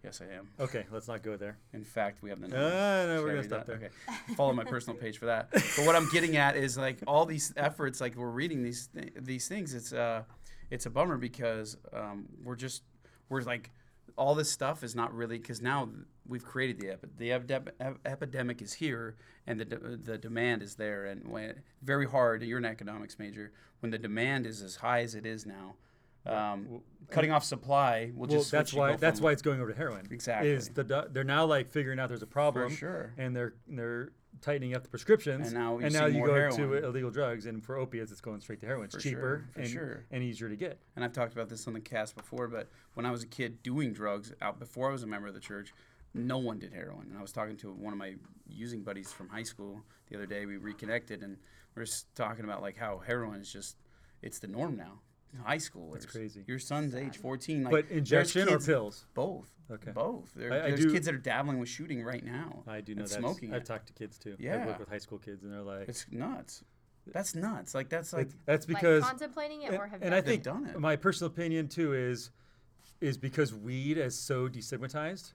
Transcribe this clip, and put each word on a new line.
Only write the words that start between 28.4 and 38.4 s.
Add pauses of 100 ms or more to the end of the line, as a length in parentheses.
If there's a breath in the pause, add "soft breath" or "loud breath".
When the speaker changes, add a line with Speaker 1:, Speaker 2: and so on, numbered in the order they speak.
Speaker 2:
that's
Speaker 1:
switch
you
Speaker 2:
why,
Speaker 1:
go
Speaker 2:
that's
Speaker 1:
from
Speaker 2:
why
it's
going
over
to
heroin.
Speaker 1:
Exactly.
Speaker 2:
Is
the
do-,
they're
now,
like,
figuring
out
there's
a
problem,
Speaker 1:
For
sure.
Speaker 2:
and
they're, (120)
they're (280)
tightening
up
the
prescriptions,
Speaker 1:
And
now
you
Speaker 2:
and
now
Speaker 1:
see
Speaker 2:
you
Speaker 1:
more
Speaker 2:
go
Speaker 1:
heroin.
Speaker 2:
to (140)
illegal
drugs,
and
for
opiates,
it's
going
straight